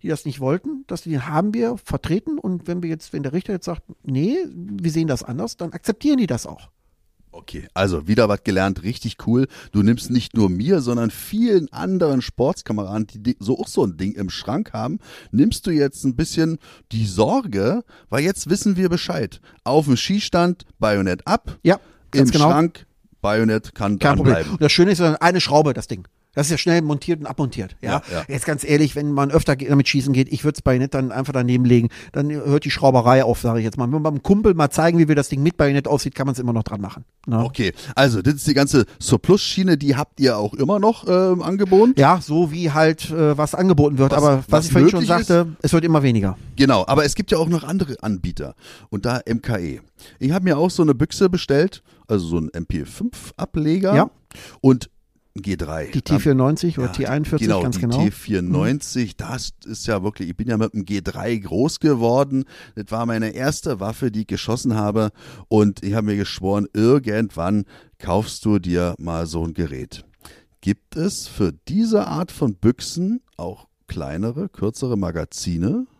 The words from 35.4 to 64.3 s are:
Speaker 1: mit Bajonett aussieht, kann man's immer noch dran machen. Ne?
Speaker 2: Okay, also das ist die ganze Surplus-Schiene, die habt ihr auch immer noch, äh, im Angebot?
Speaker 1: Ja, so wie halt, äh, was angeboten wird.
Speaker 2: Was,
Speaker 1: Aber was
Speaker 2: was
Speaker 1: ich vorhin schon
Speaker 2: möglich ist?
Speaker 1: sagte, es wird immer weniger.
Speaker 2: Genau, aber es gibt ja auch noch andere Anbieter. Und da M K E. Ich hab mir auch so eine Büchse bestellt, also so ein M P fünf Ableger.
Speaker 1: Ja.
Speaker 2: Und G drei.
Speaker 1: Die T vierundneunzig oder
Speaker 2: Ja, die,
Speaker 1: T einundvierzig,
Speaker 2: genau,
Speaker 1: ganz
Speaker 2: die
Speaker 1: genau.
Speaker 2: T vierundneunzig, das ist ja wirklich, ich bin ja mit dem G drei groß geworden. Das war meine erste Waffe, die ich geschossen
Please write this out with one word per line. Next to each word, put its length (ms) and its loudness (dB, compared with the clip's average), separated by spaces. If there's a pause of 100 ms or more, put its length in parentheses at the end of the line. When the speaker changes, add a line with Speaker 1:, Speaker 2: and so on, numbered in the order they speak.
Speaker 1:
mit 160 0
Bajonett 300 2
aussieht, 260 -2
kann 140 -4
man's 100 -2
immer 160 -2
noch 100 0
dran 180 -8
machen. 220 -12 (220)
Ne? 180 0
Speaker 2:
Okay, 300 -2 (220)
also 260 4
das 140 2
ist 120 -6
die 60 2
ganze 320 4 (140)
Surplus-Schiene, 800 2
die 160 0
habt 240 -6
ihr 180 4
auch 160 -4
immer 240 0
noch, 300 0
äh, 240 4
im 100 0
Angebot? 560 4
Speaker 1:
Ja, 240 6
so 300 0
wie 200 -2
halt, 380 2
äh, 260 2
was 200 -2
angeboten 420 4
wird. 140 4
Speaker 2:
Was, 80 4
Speaker 1:
Aber 180 6
was 120 -4
Speaker 2:
was 180 4
Speaker 1:
ich 40 -2
vorhin 200 8
schon 80 0
Speaker 2:
möglich 220 2
ist? 60 -6
Speaker 1:
sagte, 360 2
es 100 2
wird 100 4
immer 200 4
weniger. 340 2 (200)
Speaker 2:
Genau, 300 4
aber 180 2
es 100 -2
gibt 160 -2
ja 80 2
auch 100 0
noch 140 0
andere 380 -4
Anbieter. 520 -6 (360)
Und 180 -6
da 100 0
M 240 -2
K 160 -4
E. 240 -6 (380)
Ich 120 0
hab 120 0
mir 160 0
auch 100 2
so 140 0
eine 100 4
Büchse 340 0
bestellt, 540 0 (260)
also 200 0
so 100 -2
ein 160 -2
M 140 -8
P 180 -4
fünf 500 -10
Ableger. 600 0
Speaker 1:
Ja. 160 4 (500)
Speaker 2:
Und 300 6 (440)
G 200 -6
drei. 380 -6
Speaker 1:
Die 80 -2
T 180 0
vierundneunzig 600 0
oder 80 -2
Speaker 2:
Ja, 60 -6
die, 100 -4
Speaker 1:
T 40 -4
einundvierzig, 400 -2
Speaker 2:
genau, 140 2
Speaker 1:
ganz 140 -2
Speaker 2:
die 60 -4
Speaker 1:
genau. 220 0
Speaker 2:
T 80 2
vierundneunzig, 1040 -2
das 360 -10 (120)
ist 240 -10
ja 160 -2
wirklich, 240 -6
ich 80 -8
bin 140 -6
ja 80 0
mit 160 0
dem 100 -6
G 180 -4
drei 360 -6
groß 420 -2
geworden. 640 2 (320)
Das 140 -10
war 160 -4
meine 240 -2
erste 500 -4
Waffe, 320 -4
die 100 -6
ich 60 -8
geschossen 480 -2